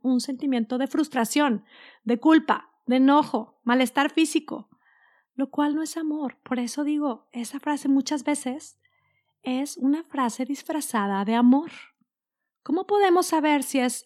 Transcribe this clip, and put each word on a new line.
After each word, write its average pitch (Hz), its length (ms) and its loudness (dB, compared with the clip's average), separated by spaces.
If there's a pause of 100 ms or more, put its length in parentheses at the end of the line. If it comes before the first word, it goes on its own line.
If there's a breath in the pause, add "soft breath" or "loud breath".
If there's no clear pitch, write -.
un 254 180 2
sentimiento 254 580 -2
de 269 80 -2
frustración, 269 760 -2 (400 loud breath)
de 233 140 0
culpa, - 520 2 (160)
de 247 100 2
enojo, 269 680 2
malestar 262 460 2
físico, - 580 -2 (640 soft breath)
lo 269 160 -4
cual 294 240 0
no 311 80 -2
es 311 140 -8
amor. 302 460 -6
Por 247 160 -6
eso 247 260 -6
digo, 294 480 -4
esa 247 280 -10
frase 294 280 -2
muchas 277 360 0
veces 294 540 -6 (640)
es 262 340 -6
una 285 260 0
frase 262 420 -4
disfrazada 220 800 -4
de 220 100 0
amor. 254 360 4 (920)
¿Cómo 381 240 -2
podemos 381 400 4
saber 302 360 2
si 269 160 -4
es 247 280 -2